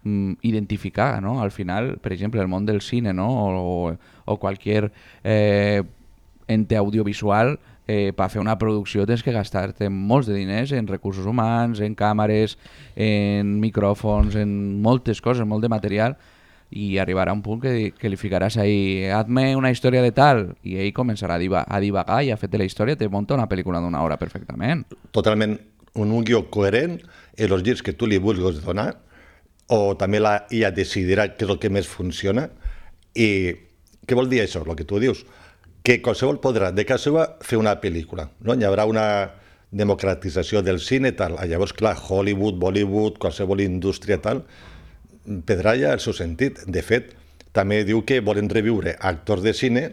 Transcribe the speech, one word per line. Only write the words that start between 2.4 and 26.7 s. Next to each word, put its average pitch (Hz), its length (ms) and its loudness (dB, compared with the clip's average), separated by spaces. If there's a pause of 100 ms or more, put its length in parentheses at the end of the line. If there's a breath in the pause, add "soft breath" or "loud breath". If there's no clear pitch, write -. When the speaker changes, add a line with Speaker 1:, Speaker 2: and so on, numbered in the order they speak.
Speaker 1:
el 92 100 0
món 101 180 0
del 104 160 0
cine, 117 320 0
no? 92 80 0
O, 117 220 0 (420)
o, 82 80 -6 (320 soft breath)
o 107 80 0
qualquier, 104 540 0 (320 loud breath)
eh, 104 580 4 (680)
ente 110 260 2
audiovisual, 104 840 2 (280 soft breath)
eh, 101 300 0
per 95 160 0
fer 104 80 -2
una 107 180 0
producció 104 480 0
tens 117 160 0
que 127 100 -2
gastar-te 98 560 -4
molts 104 380 2
de 104 80 -2
diners 101 380 -4
en 113 160 -4
recursos 95 400 -6
humans, 117 560 0
en 107 100 -4
càmeres, 107 600 0 (400 loud breath)
en 101 640 2
micròfons, 104 720 2
en 104 160 0 (300)
moltes 117 400 2
coses, 120 260 0
molt 107 160 -2
de 117 80 0
material, 107 460 0 (520 soft breath)
i 98 320 -2
arribarà 92 320 0
un 104 80 -4
punt 107 220 -6
que, 131 100 0 (240)
que 110 120 -4
li 95 80 -4
ficaràs 95 440 0
ahí, 98 480 2
«Hazme 123 480 2
una 131 160 2
història 127 320 4
de 117 80 4
tal», 123 380 4 (100)
i 92 160 -6
ell 101 160 -2
començarà 104 440 -2
a 85 40 0
diva-, 92 240 0
a 101 160 -2
divagar 101 440 0
i 123 80 0
a 101 40 -4
fer-te 104 240 -2
la 95 80 0
història, 135 280 -2
te 107 120 -2
munta 101 280 0
una 110 120 0
pel·lícula 90 320 -2
d'una 85 240 -2
hora 78 160 -2
perfectament. 117 640 -6 (280)
Speaker 2:
Totalment, 107 440 2 (380)
un, 104 180 0
un 117 120 0
guió 113 240 2
coherent, 120 500 0 (380 loud breath)